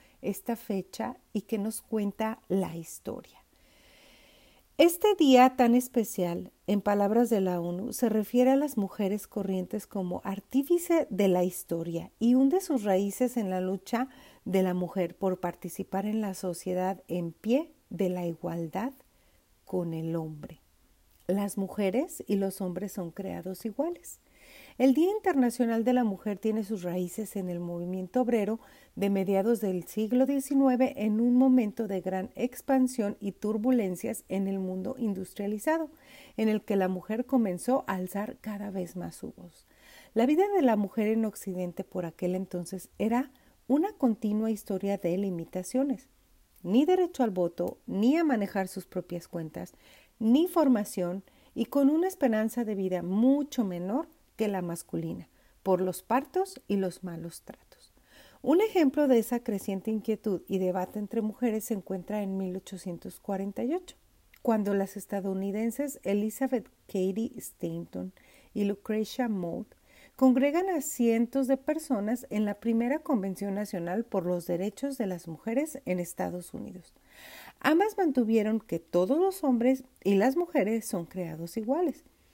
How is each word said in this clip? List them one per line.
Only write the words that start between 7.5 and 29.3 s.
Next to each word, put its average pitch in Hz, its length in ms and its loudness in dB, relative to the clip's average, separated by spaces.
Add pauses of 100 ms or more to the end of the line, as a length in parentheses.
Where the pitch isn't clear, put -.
onu, 175 320 -4
se 240 160 0
refiere 240 440 4
a 277 40 6
las 285 220 0
mujeres 202 480 -2
corrientes 190 600 -4
como 180 380 -6
artífice 277 880 0
de 196 180 2
la 180 160 4
historia 170 760 -4
y 240 160 6
hunde 277 280 4
sus 254 220 -2
raíces 202 520 2
en 202 140 -2
la 185 100 -2
lucha 196 480 -2 (380)
de 185 160 2
la 185 100 2
mujer 180 420 -2
por 185 240 -2
participar 185 680 -6
en 214 160 -2
la 196 100 -4
sociedad 180 760 -4
en 170 240 -4
pie 269 420 0 (160)
de 180 180 0
la 180 180 -2
igualdad 170 680 -6 (720)
con 175 260 -4
el 165 240 -4
hombre. 156 460 -10 (640)
Las 202 320 0
mujeres 202 680 -2
y 208 100 0
los 196 260 -2
hombres 180 300 -6
son 175 180 -6
creados 185 560 -8
iguales. 311 520 -6 (600)
El 262 160 6
Día 330 160 4
Internacional 247 720 2
de 254 80 4
la 254 100 4
Mujer 208 360 -2
tiene 220 260 -2
sus 190 180 -6
raíces 180 540 -4
en 180 140 -4
el 175 100 -6
movimiento 180 600 -4
obrero 226 360 0 (380)
de 202 140 0
mediados 196 500 2